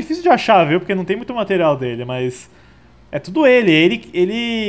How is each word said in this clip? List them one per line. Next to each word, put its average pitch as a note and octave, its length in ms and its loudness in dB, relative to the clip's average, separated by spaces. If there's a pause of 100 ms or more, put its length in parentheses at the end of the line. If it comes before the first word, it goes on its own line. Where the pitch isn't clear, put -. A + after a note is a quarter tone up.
difícil E4+ 220 -6
de F4 60 0
achar, A3 360 4
viu? D#3 140 0
Porque F3+ 160 -4
não F#3 100 -4
tem F#3+ 120 -4
muito A#3+ 180 -10
material F#3 420 0
dele, A#2+ 280 -6
mas B2+ 460 -8 (600)
é F#3+ 80 -8
tudo C#4 280 -2
ele. B3 260 6
Ele, F3 400 2
ele, F3+ 220 0 (340)